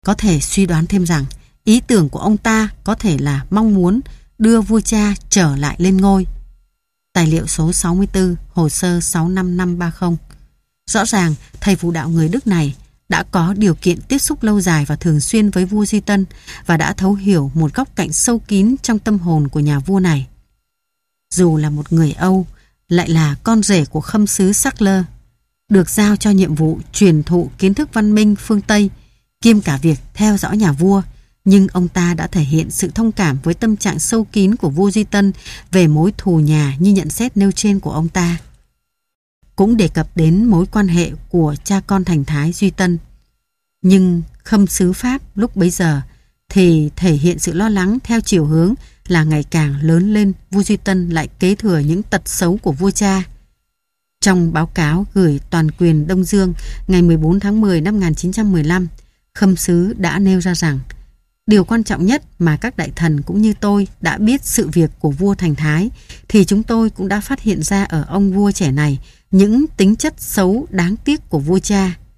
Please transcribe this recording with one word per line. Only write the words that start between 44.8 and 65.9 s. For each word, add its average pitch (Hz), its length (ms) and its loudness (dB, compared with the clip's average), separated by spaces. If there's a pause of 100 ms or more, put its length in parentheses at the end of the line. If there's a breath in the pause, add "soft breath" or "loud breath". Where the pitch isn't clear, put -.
Pháp 254 300 -4 (120)
lúc 220 220 -4
bấy 180 140 2
giờ 156 300 -2 (480 soft breath)
thì 160 480 4
thể 175 160 2
hiện 156 260 0
sự 170 140 -6
lo 202 160 -2
lắng 202 360 0
theo 226 160 0
chiều 165 260 0
hướng 165 280 2 (320 soft breath)
là 165 180 2
ngày 156 180 0
càng 143 400 -2
lớn 175 320 2
lên, 202 180 2 (180)
vua 196 120 0
Duy 202 140 0
Tân 185 340 -4
lại 160 180 -4 (100)
kế 185 160 2
thừa 196 240 0
những 160 240 -2
tật - 260 -6
xấu 180 280 -2
của 180 160 -4
vua 180 180 0
cha. 190 320 -2 (1000)
Trong 175 320 2
báo 160 140 -2
cáo 170 480 -2
gửi 156 260 2 (100)
toàn 160 200 0
quyền 156 360 0
Đông 185 180 0
Dương 185 300 0 (340 loud breath)
ngày 185 140 4
mười 170 140 4
bốn 160 240 0
tháng 208 200 0
mười 185 200 2
năm 196 140 -2
một 208 60 0
nghìn 160 140 0
chín 180 180 -4
trăm 214 200 0
mười 160 120 0
lăm, 175 240 0 (460)
khâm 190 220 2
sứ 180 360 0
đã 175 260 -4
nêu 190 220 2
ra 175 140 -2
rằng 151 240 -2 (680)
điều 208 180 6
quan 226 200 0
trọng 185 220 -2
nhất 254 160 0 (160)
mà 170 180 0
các - 200 -8
đại 151 200 -6
thần 156 260 -2
cũng 202 200 -2
như 220 180 2
tôi 202 280 0 (120)
đã 160 180 -4
biết 226 260 0
sự - 240 -2
việc 156 300 2
của 156 120 -2
vua 190 240 0
Thành 170 200 -2
Thái 156 360 -2 (380 loud breath)